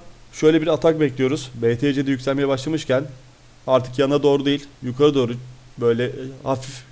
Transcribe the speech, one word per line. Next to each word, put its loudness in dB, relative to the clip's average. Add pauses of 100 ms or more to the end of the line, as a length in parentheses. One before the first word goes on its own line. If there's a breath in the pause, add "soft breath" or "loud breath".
(340)
şöyle 4
bir -4
atak 2
bekliyoruz. 0
B 0
T 0
C'de 0
yükselmeye -2
başlamışken -2 (640)
artık 0
yana 2
doğru 2
değil, -2 (180)
yukarı 2
doğru 0 (440)
böyle, 2
e, -4 (320)
hafif -6